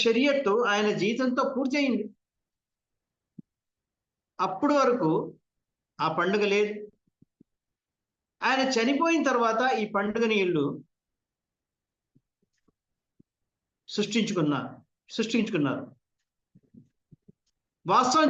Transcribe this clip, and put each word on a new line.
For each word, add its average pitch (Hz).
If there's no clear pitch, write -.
షరియత్తు 233
ఆయన 208
జీవితంతో 247
పూర్తయింది. 254
అప్పటి 196
వరకు 165
ఆ 151
పండుగ 196
లేదు. 208
ఆయన 262
చనిపోయిన 285
తర్వాత 233
ఈ 208
పండుగని 220
వీళ్ళు 170
సృష్టించుకున్నారు, 180
సృష్టించుకున్నారు. 202
వాస్తవం 277